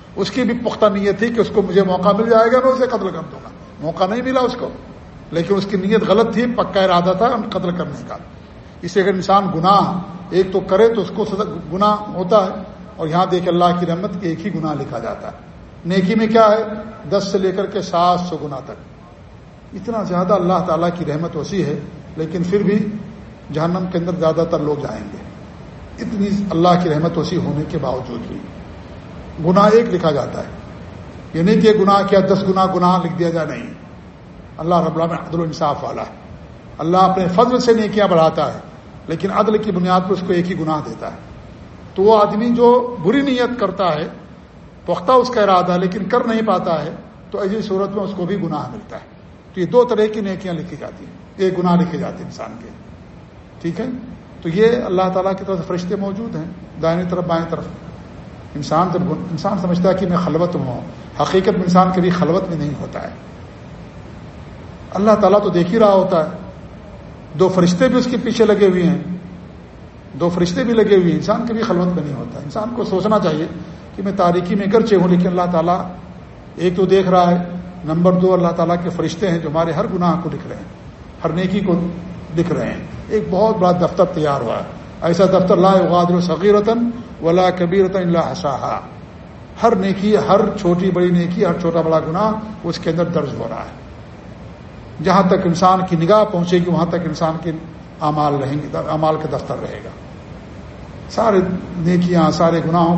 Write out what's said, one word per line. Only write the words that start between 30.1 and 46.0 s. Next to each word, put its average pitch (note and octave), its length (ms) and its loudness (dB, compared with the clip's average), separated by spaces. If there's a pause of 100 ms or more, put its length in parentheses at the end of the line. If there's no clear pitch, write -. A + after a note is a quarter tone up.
جاتا C3+ 280 -4
ہے، - 100 -10 (840)
یہ D#3+ 80 -2
نہیں G#3+ 200 6
کہ G#3+ 180 8
گناہ G3 300 6
کیا G3 100 6
دس G3 300 2
گنا F#3 160 2 (100)
گناہ F3+ 280 4
لکھ E3 160 -4
دیا E3+ 100 2
جائے، D#3+ 180 -2
نہیں، A#2+ 260 -10 (840)
اللہ E3+ 180 0
رب E3 200 0
العالمین E3 320 -2
عدل E3+ 120 -4
و E3+ 40 0
انصاف D3+ 400 -2
والا A#2 180 -8
ہے، - 120 -10 (640)
اللہ E3 200 0
اپنے F#3 280 4 (100)
فضل A#3+ 240 4
سے A#3+ 140 4
نیکیاں G#3 340 2
بڑھاتا D#3+ 460 2
ہے، - 60 -12 (480)
لیکن E3 240 -4
عدل G#3 260 2
کی G#3+ 140 -2
بنیاد F3+ 360 2
پر G3 60 0
اس F3+ 140 -4
کو G3 60 2
ایک F3 180 0
ہی E3+ 80 -4
گناہ D#3 260 -2
دیتا A#2 220 -12
ہے۔ - 100 -12 (800)
تو F#3+ 80 0
وہ G#3+ 180 8
آدمی G#3+ 280 2
جو A#3+ 540 4
بری B3 180 2
نیت B3 380 -2
کرتا F3+ 360 0
ہے، D#3 120 -4 (800)
پختہ F3 260 -2
اس B3 180 6
کا A3 120 0
ارادہ F3+ 300 4
ہے، F3+ 80 2
لیکن F#3+ 260 -2